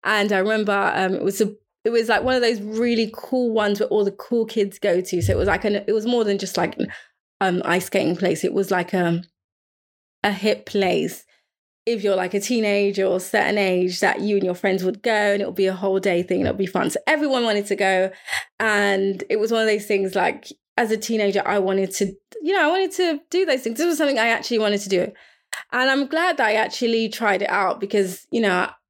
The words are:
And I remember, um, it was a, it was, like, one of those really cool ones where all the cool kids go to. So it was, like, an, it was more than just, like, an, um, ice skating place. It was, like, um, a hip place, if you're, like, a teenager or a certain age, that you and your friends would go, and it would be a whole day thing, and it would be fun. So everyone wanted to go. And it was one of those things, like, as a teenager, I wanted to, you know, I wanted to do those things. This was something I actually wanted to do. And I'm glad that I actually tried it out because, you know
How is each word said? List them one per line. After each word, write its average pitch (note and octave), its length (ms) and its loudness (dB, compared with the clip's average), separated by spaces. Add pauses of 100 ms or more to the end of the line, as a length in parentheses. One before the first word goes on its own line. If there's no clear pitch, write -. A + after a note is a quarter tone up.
And G#3 260 2
I G3+ 80 2
remember, G3+ 560 2
um, F#3+ 200 0
it - 100 -4
was G3 160 -2
a, G#3 120 2 (320)
it A3+ 60 2
was, A#3 180 0
like, G#3+ 140 2
one B3+ 140 2
of B3 60 2
those A3+ 180 0
really A3 540 0
cool B3 380 -2
ones G#3 280 0
where - 80 0
all G#3 160 2
the G3 80 0
cool A3+ 320 -2
kids G3+ 340 -2
go F#3 220 2
to. F3+ 220 -2
So F#3+ 100 2
it - 60 0
was, F3 100 0
like, F#3+ 160 0
an, G#3 120 0 (120)
it G3+ 40 0
was A3 140 0
more A#3+ 180 2
than G3+ 140 0
just, F#3+ 180 -6
like, E3+ 220 -2
an, G3+ 140 -4 (480)
um, F3+ 240 0
ice F3+ 220 0
skating F3+ 300 0
place. F3 280 0
It F3+ 80 0
was, F#3+ 180 0
like, F3+ 240 0
um, F3 280 0 (1000)
a G#3 80 2
hip G#3 340 -2
place, F3 580 0 (600)
if A3+ 180 -2
you're, G3 140 2
like, F#3 180 -2
a G3+ 60 0
teenager G3+ 640 0
or F#3+ 140 2
a - 20 -2
certain G#3 380 0
age, F3+ 420 0
that - 200 2
you G#3 140 0
and G3 100 2
your F3+ 120 -2
friends F#3+ 260 0
would F#3 180 -2
go, A#3 120 0
and G#3 280 2
it G3 60 -2
would F#3 80 -8
be F#3+ 120 2
a F#3+ 60 2
whole F#3+ 280 0
day F3+ 240 2
thing, F#3 160 0
and F#3 80 0
it - 20 0
would F#3+ 80 -4
be F#3+ 80 0
fun. F#3 240 -2
So - 160 -4
everyone C#4+ 380 2
wanted G3+ 220 0
to G3+ 100 -2
go. F#3+ 340 2 (480)
And G3+ 720 0
it G#3+ 80 2
was A3 140 0
one A3+ 80 2
of A3 80 4
those G#3 180 0
things, G3 300 0
like, F3+ 360 -2 (240)
as A3 140 0
a A3 60 2
teenager, G#3 500 0
I G3+ 140 2
wanted F#3+ 320 0
to, G3 200 -2 (300)
you D#4+ 120 0
know, F4 120 4
I - 20 4
wanted F#4+ 240 0
to E4+ 280 0 (100)
do F4+ 160 2
those C4 140 0
things. A3+ 180 -6
This E4 80 2
was E4+ 120 0
something C#4+ 200 2
I A3+ 100 2
actually A3+ 300 0
wanted G#3 220 2
to G3+ 80 -10
do. F#3 240 0 (580)
And B3+ 180 0
I'm C4+ 180 2
glad E4 320 0
that A#3 80 2
I G#3+ 80 2
actually A3+ 540 0
tried G#3 340 0
it - 60 -2
out F#3 300 0
because, G3 540 -2
you A#3 80 0
know F#3 280 2 (220)